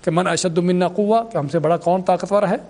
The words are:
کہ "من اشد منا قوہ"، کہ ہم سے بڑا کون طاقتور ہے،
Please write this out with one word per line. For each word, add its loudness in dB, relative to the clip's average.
کہ -2
"من 2
اشد -2
منا 2
قوہ"، 0
کہ -4
ہم -2
سے -2
بڑا 2
کون 0
طاقتور 0
ہے، 0